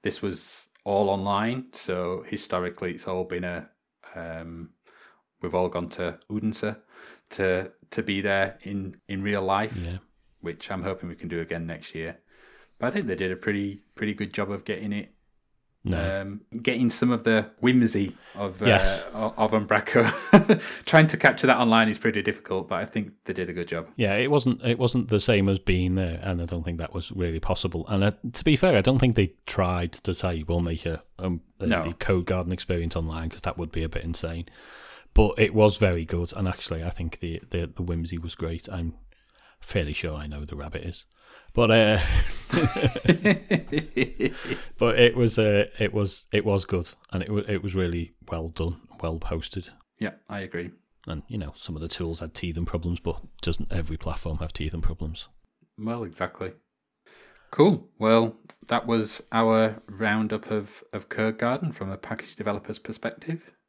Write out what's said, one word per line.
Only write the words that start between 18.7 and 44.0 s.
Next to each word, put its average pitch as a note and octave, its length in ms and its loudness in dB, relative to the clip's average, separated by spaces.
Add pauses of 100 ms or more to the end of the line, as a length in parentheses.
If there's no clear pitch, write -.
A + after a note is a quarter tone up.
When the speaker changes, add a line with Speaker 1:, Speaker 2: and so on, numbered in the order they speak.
Speaker 1:
o-, A2 240 -2
of A2 140 2
Umbraco. G#2+ 580 4 (640)
<laughs> - 120 -16
Trying D#3 220 8
to D#3 100 0
capture C#3 300 4
that B2+ 100 8
online A2+ 320 6
is G#2+ 100 -2
pretty G#2+ 220 0
difficult, F#2+ 480 -4
but G2 120 -2
I G#2+ 40 -4
think - 260 -6 (140)
they F#2+ 80 -6
did F2+ 160 -4
a E2+ 40 -10
good F2 140 -6
job. E2 300 -6
Speaker 2:
Yeah, G2+ 180 2
it C3 160 0
wasn't, C3 320 2
it A#2+ 160 0
wasn't A#2 300 2
the G#2+ 100 4
same G2+ 300 4
as F#2+ 100 2
being F2+ 360 2
there, E2+ 280 -2
and F2+ 180 -2
I E2 40 -4
don't E2+ 180 -6
think E2+ 160 -6
that E2 140 -8
was F2 180 -8
really E2+ 300 -4
possible. F2 480 -2
And, G2 140 2
uh, G#2 80 4 (220)
to - 120 -8
be D#3 100 6
fair, E3+ 220 4
I G2 40 6
don't B2+ 180 4
think B2 180 4
they G2 160 2 (120)
tried F2+ 460 0
to - 220 -4
say, E2+ 340 -2
"We'll F2 140 0
make E2 240 -4
a, D#2+ 180 -4 (160)
um, F2+ 220 -4 (180)
a, G2+ 80 -2
Speaker 1:
No. F#2 160 2
Speaker 2:
the E2 100 -4
Code F2+ 340 0
Garden F#2 260 0
experience E2+ 420 -2
online," E2 340 -4
'cause - 120 -12
that - 160 -4
would E2 160 -6
be D#2+ 100 -2
a D#2 60 -4
bit D2+ 160 -6
insane. E2 400 -6 (680)
But G#2+ 240 8
it G#2+ 160 4
was G#2+ 240 8
very F2 280 2
good, F2 280 -2
and F#2+ 140 -2
actually, E2+ 340 -4
I E2+ 100 -4
think - 280 -6
the, E2 300 -6
the, E2+ 260 -4
the - 80 -6
whimsy E2+ 340 -4
was E2 180 -8
great. E2 360 -6
I'm E2+ 220 -4 (680)
fairly D2+ 320 -2
sure D#2 240 -4
I D2 120 -10
know D2 180 -8
the - 100 -12
rabbit - 300 -10
is, - 200 -10 (480)
but, A2+ 180 6
uh, G#2+ 280 8 (520)
<laughs> - 0 - (2250)